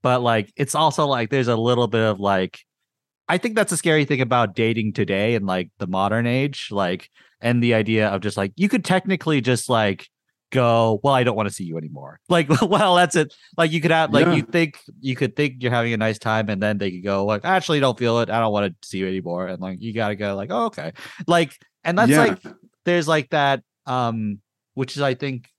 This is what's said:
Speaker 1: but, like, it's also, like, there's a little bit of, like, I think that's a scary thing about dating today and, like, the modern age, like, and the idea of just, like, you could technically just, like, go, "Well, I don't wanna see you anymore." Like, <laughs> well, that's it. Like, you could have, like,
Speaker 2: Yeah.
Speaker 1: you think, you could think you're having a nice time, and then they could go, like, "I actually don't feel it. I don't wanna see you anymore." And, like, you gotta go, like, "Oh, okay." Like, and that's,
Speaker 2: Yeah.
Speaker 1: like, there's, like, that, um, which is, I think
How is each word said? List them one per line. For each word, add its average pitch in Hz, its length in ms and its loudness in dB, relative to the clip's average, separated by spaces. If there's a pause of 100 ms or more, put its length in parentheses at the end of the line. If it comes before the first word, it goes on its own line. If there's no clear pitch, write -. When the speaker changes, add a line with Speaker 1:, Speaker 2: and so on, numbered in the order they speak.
Speaker 1:
but, 123 180 2
like, 113 340 0
it's 135 180 -2
also, 151 320 2
like, 123 260 -2
there's 131 180 0
a 117 80 2
little 120 300 2
bit 113 120 0
of, 107 220 0
like, 95 380 0 (680)
I 175 100 0
think 220 180 -4
that's 214 180 0
a 160 40 -2
scary 156 280 2
thing 135 160 -2
about 120 340 0
dating 113 380 0
today 101 420 0
and, 101 100 -2
like, 92 340 -2
the 98 80 -6
modern 101 380 0
age, 131 460 -2
like, 92 380 -4 (320)
and 120 200 2
the 120 120 4
idea 110 340 2
of 98 140 -2
just, 101 160 -4
like, 98 180 -2
you 202 140 0
could 226 160 -2
technically 185 560 0
just, 120 260 0
like, 107 400 0 (460)
go, 117 500 2
"Well, 139 100 4
I 127 120 4
don't 117 100 0
wanna 104 140 -2
see 92 160 -10
you 82 120 -8
anymore." 71 420 -14 (100)
Like, 170 180 2
<laughs> 156 140 4
well, 190 340 4
that's 175 220 4
it. 151 160 0 (240)
Like, 165 160 2
you 165 80 0
could 160 100 2
have, 160 220 2
like, 156 140 6
Speaker 2:
Yeah. 170 80 4
Speaker 1:
you 151 80 2
think, 165 360 -2 (220)
you 131 140 -4
could 123 200 -2
think 143 240 -2
you're 120 120 -2
having 117 220 0
a 110 40 -2
nice 110 220 0
time, 110 300 -2
and 98 140 -4
then 107 140 0
they 98 140 -2
could 90 120 -12
go, 98 220 0
like, 104 180 -2
"I 185 140 0
actually 160 240 0
don't 131 180 0
feel 117 200 2
it. 113 100 -2
I 113 100 0
don't 110 140 0
wanna 101 180 0 (120)
see - 160 -10
you 95 80 -2
anymore." 90 400 -6
And, 90 140 -10
like, 92 200 -10
you 113 120 -10
gotta 107 220 -2
go, 101 200 -4
like, 98 160 -8
"Oh, 233 160 -2
okay." 165 260 -10 (340)
Like, 170 300 2 (260)
and 175 140 -2
that's, 202 140 4
Speaker 2:
Yeah. 151 140 6
Speaker 1:
like, - 140 0 (460)
there's, 175 220 2
like, 151 240 0
that, 143 320 2 (220)
um, 113 540 -4 (360)
which 131 200 -6
is, 143 60 -4
I 135 140 0
think 131 440 -8